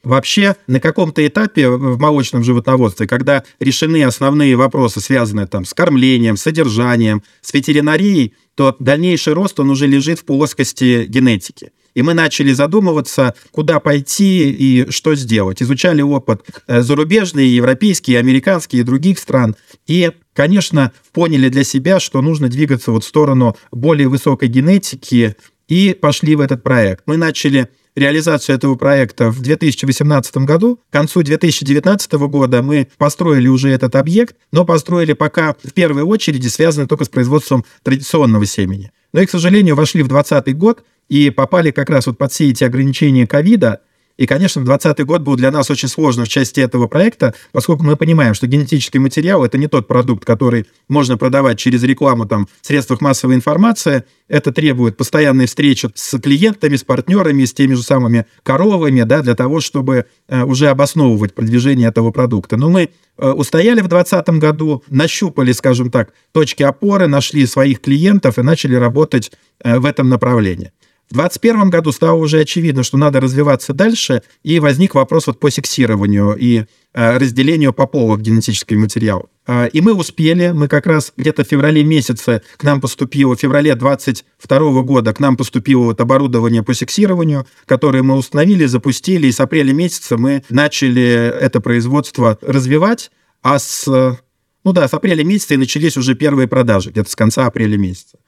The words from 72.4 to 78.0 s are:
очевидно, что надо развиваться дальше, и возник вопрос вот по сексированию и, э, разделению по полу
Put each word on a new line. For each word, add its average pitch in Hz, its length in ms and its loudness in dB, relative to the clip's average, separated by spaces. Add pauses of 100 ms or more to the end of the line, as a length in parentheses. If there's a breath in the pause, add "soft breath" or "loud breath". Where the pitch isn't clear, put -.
очевидно, 151 420 -2
что 127 140 -4
надо 139 240 2
развиваться 135 540 0
дальше, 185 480 0 (200 soft breath)
и 160 160 0
возник 151 360 2
вопрос - 320 0
вот 131 120 -4
по 147 120 0
сексированию 104 840 0
и, 117 300 0 (300)
э, 120 240 2
разделению 135 560 0
по 135 120 0
полу 113 300 0